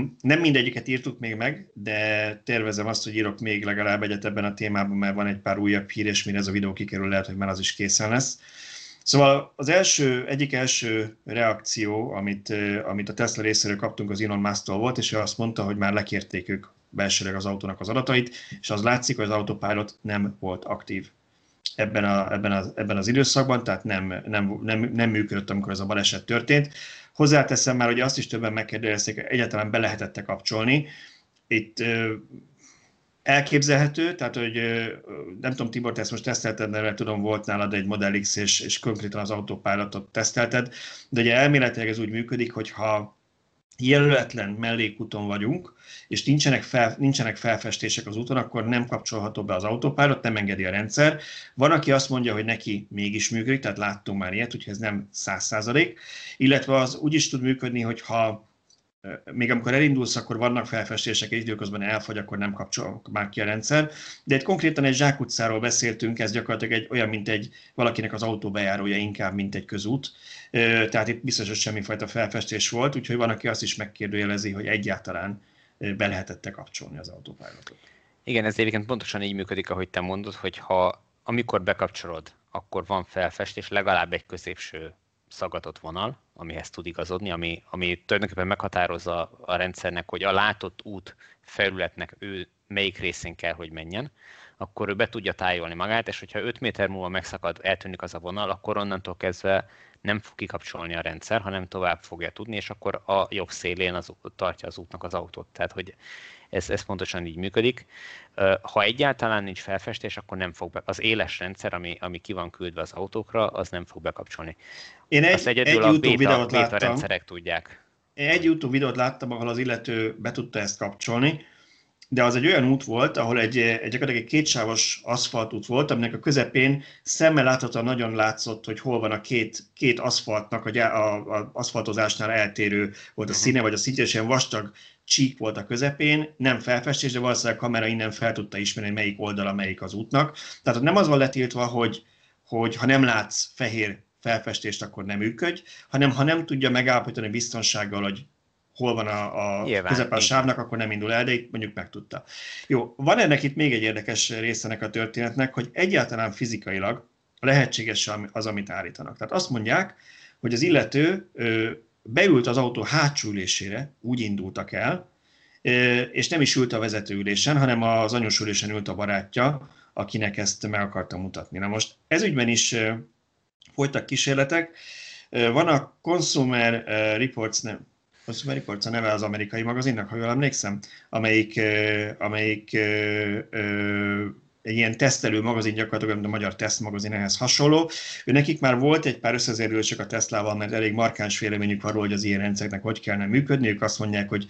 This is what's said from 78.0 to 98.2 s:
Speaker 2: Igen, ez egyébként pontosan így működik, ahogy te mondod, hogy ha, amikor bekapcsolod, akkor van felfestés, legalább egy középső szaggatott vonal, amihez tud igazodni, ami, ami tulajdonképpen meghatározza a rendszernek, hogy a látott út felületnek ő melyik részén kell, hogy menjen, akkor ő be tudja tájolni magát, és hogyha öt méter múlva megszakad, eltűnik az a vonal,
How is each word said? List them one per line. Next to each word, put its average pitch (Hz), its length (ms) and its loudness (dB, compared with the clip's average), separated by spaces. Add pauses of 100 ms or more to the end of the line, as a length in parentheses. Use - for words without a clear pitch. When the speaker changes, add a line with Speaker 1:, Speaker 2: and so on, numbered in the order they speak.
Speaker 2:
Igen, 117 220 0
ez 110 140 0
egyébként 110 260 2
pontosan 107 360 -4
így 101 120 -2
működik, 98 360 -4
ahogy 92 200 -4
te - 100 -2
mondod, 95 340 -4
hogy - 240 -8
ha, - 480 0 (180)
amikor 117 380 -2
bekapcsolod, 87 720 -4 (180)
akkor 87 380 -8
van 95 160 -2
felfestés, 92 640 -6
legalább 92 460 0
egy 85 120 -4
középső - 680 -12 (340)
szaggatott 85 520 -10
vonal, 95 400 -6 (140)
amihez 82 360 -12
tud 85 160 -14
igazodni, 87 460 -6
ami, 85 380 -6
ami 90 360 -4
tulajdonképpen 95 420 -2
meghatározza 87 840 -2 (100)
a 90 140 -4
rendszernek, 87 540 -4
hogy 90 140 -6
a 98 80 2
látott 101 520 0
út 98 320 -16 (260)
felületnek 92 800 -4
ő 98 280 -10 (200)
melyik 98 300 -2
részén 87 380 -6
kell, 85 180 -4
hogy 80 180 -14
menjen, 85 400 -10 (460)
akkor 98 320 -6
ő 101 40 0
be 113 160 0
tudja 95 240 -4
tájolni 87 400 -2
magát, 104 340 -2
és - 120 -8
hogyha 98 200 -10
öt 113 200 -6
méter 104 280 -2
múlva 92 200 -6
megszakad, 90 540 -6
eltűnik 92 400 -2
az 90 120 -10
a 117 60 -10
vonal, 92 300 -6